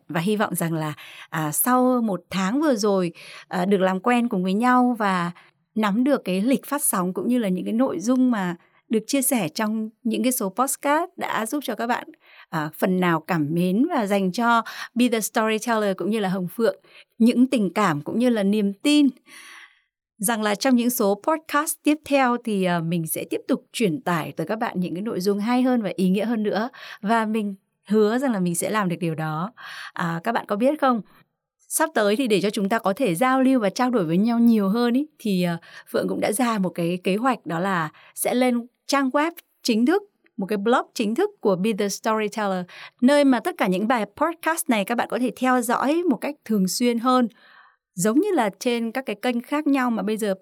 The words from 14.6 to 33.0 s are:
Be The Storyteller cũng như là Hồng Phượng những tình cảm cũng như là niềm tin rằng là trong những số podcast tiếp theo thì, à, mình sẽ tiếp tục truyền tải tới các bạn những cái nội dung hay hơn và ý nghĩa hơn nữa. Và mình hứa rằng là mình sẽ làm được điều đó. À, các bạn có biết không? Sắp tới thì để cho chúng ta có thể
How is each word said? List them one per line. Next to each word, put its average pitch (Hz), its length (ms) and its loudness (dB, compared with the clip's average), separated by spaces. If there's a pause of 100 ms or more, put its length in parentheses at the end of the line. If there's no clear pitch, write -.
Be 247 140 2
The 220 120 0
Storyteller 220 760 0
cũng 202 140 -4
như 226 80 -2
là 196 100 -2
Hồng 180 200 -2
Phượng - 280 -2 (420)
những 240 280 6
tình 208 260 0
cảm 175 280 0
cũng - 180 -4
như 247 100 2
là 226 140 2
niềm 202 300 2
tin 294 360 4 (1120)
rằng 214 240 -2
là 208 120 0
trong 254 220 2
những 240 140 2
số 202 360 2
podcast 320 560 -2
tiếp 302 220 2
theo 262 400 2
thì, 196 200 0
à, 175 160 0
mình 165 260 -2
sẽ - 240 -6
tiếp 453 180 -6
tục - 240 -2
truyền 170 280 0
tải 151 320 -2
tới 160 140 -6
các 220 120 -4
bạn 226 220 -4
những 175 140 -4
cái 185 80 -6
nội 220 180 -6
dung 202 180 0
hay 247 240 0
hơn 254 200 2
và 185 140 -4
ý 190 120 2
nghĩa 196 160 2
hơn 220 180 -2
nữa. 208 260 -2 (320)
Và 220 260 0
mình 214 280 -4 (340)
hứa 214 300 2
rằng 262 140 0
là 196 80 -2
mình 175 140 0
sẽ - 160 -4
làm 202 180 0
được 170 120 -2
điều 165 140 -2
đó. 156 380 -6 (400)
À, 170 320 -4
các 226 80 -2
bạn - 140 -4
có 208 100 -2
biết 269 240 0
không? 247 200 2 (680)
Sắp 311 260 -2
tới 214 220 2
thì 269 100 0
để 208 140 2
cho 208 100 0
chúng 196 180 -2
ta 170 100 0
có 196 180 0
thể 208 180 0